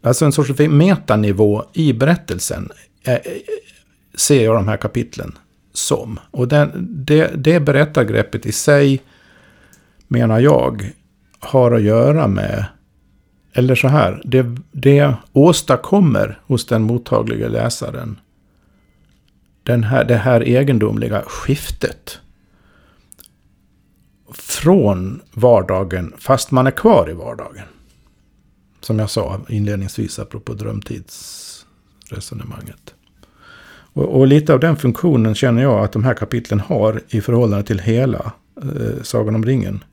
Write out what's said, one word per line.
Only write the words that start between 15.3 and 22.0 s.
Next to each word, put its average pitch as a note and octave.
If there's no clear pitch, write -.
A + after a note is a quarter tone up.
åstadkommer C#3+
hos B2
den A2+
mottaglige A2+
läsaren A2+
den A#2+
här, A#2+
det A#2+
här A#2
egendomliga A#2
skiftet -